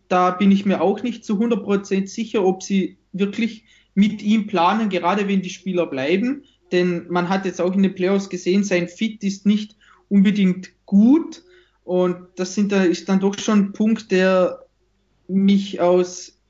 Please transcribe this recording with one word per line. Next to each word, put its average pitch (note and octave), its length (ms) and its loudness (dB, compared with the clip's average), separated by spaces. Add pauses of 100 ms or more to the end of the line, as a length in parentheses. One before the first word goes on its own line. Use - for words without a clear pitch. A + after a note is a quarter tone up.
Da F3+ 220 2
bin G3 200 2
ich G3 140 2
mir F3 160 0
auch G3 220 0
nicht A#3+ 200 -8
zu G#3 140 -4
hundert A3+ 260 -2
Prozent G3 460 -2
sicher, A3 340 -4
ob F#3 200 -2
sie F#3+ 340 -2 (160)
wirklich G3+ 520 -4 (280)
mit G#3 300 0
ihm G#3 240 0
planen, G3 420 0
gerade F#3 380 0
wenn G3 140 0
die F3+ 100 -12
Spieler F3 340 -4
bleiben. F#3 580 -2 (280)
Denn F3+ 380 0
man F3 200 -2
hat G3 160 -2
jetzt F3+ 160 -6
auch F#3 120 -2
in G3 100 2
den G3 100 0
Playoffs G3 360 -2
gesehen, F#3 340 0
sein F3+ 240 -2
Fit - 360 -8
ist G3 220 -6
nicht G#3+ 300 0 (340)
unbedingt F#3+ 600 2 (140)
gut. B3 580 4 (400)
Und F3+ 440 -2 (100)
das F#3 180 -6
sind G3+ 160 0
da, G3 120 2
ist E3+ 240 0
dann G3 120 2
doch G3 180 0
schon G#3+ 220 2
ein G3 140 0
Punkt, A3 380 -2
der F#3 540 2 (600)
mich G3 520 2
aus F3+ 600 0 (100)